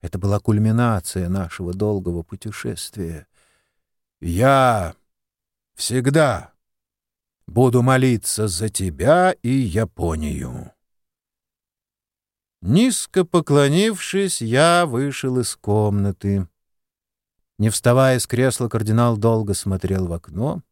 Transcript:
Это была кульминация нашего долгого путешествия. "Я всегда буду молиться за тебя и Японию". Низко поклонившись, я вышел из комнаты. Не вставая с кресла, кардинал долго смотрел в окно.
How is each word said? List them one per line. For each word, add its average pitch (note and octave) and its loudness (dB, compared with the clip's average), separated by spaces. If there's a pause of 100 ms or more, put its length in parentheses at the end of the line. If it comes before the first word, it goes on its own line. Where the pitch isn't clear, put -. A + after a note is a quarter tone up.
Это - -8
была G2 0
кульминация A2 0
нашего F2+ -6
долгого F#2+ -2
путешествия. G2 -10 (960)
"Я A2 2 (800)
всегда B2+ 0 (920)
буду B2 4
молиться B2 2
за G2+ -4
тебя G#2+ 2 (100)
и A#2 -2
Японию". D#2 -4 (1900)
Низко F#3 2
поклонившись, F3 0
я D#3+ 2
вышел C3 -2
из - -4
комнаты. G2+ 0 (1120)
Не G#2+ 2
вставая B2+ 2
с - -6
кресла, B2 0
кардинал A2+ 0
долго A2 0
смотрел F#2+ -2
в E2 -6
окно. G2+ -6